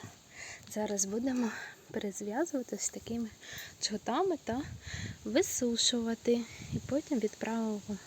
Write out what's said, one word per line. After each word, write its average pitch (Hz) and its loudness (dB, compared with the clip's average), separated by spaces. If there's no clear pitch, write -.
Зараз 208 2
будемо 233 2
перезв'язувати 220 -2
ось - 0
такими 226 -4
чотами 277 2
та 240 0
висушувати. 240 4
І - 2
потім 277 2
відправимо 214 0